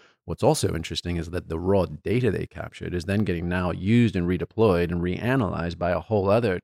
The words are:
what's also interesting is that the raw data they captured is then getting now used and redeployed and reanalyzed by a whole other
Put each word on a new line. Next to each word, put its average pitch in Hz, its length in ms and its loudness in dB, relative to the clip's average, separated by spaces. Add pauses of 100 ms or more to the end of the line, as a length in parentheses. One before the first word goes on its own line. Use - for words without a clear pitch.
(260)
what's 85 180 -6
also 110 320 2
interesting 85 420 -6
is 82 140 -6
that 90 180 -6
the 80 80 -4
raw 90 300 2
data 104 420 -2
they 82 160 -2
captured - 480 -10
is 87 120 -4
then 101 180 0
getting 87 260 -2
now 90 220 -2
used 104 440 2
and 87 120 0
redeployed 87 640 2
and 87 100 -2
reanalyzed 87 800 -2
by 87 100 0
a 87 100 0
whole 98 300 0
other 101 340 2